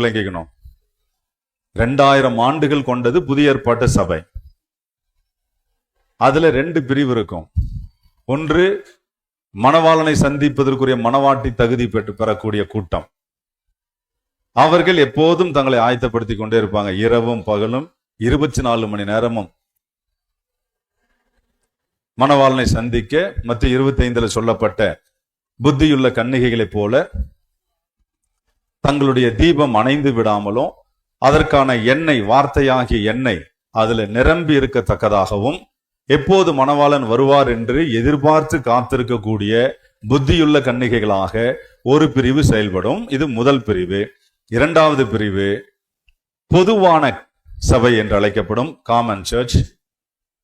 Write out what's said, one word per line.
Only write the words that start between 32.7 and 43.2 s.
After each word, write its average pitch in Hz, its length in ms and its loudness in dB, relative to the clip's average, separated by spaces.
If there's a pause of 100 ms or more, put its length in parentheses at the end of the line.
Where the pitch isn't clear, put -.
எண்ணெய் 110 420 -2 (240)
அதுல 110 360 0
நிரம்பி 147 500 0
இருக்கத்தக்கதாகவும், 113 1120 -2 (360)
எப்போது 170 500 2
மணவாளன் 143 520 2
வருவார் 135 420 4
என்று 123 440 -2
எதிர்பார்த்து 147 680 0
காத்திருக்கக்கூடிய 117 1120 -2 (360)
புத்தியுள்ள 147 520 2
கன்னிகைகளாக 117 960 -2 (280)
ஒரு 143 300 2
பிரிவு 131 320 0
செயல்படும். 107 640 -2
இது 143 200 -4